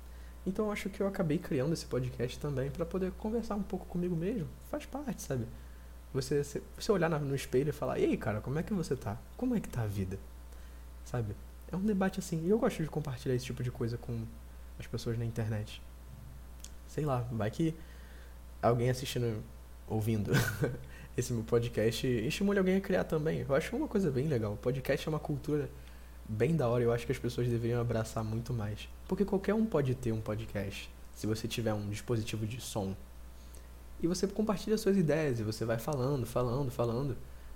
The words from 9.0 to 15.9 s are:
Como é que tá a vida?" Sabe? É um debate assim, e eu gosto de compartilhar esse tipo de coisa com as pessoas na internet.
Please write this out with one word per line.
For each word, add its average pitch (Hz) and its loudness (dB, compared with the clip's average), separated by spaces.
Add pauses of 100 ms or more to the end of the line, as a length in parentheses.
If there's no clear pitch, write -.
Como 247 2
é - 2
que - -4
tá 120 -2
a 110 0
vida?" 95 -2 (840)
Sabe? 110 -2 (380)
É - -2
um 185 0
debate 190 4
assim, 165 0
e 180 6
eu 214 8
gosto 240 4
de 156 2
compartilhar 135 0
esse 123 2
tipo 127 -4
de 123 0
coisa 120 0
com 113 -4 (540)
as - -8
pessoas 120 -2
na 117 0
internet. 110 -2 (1040)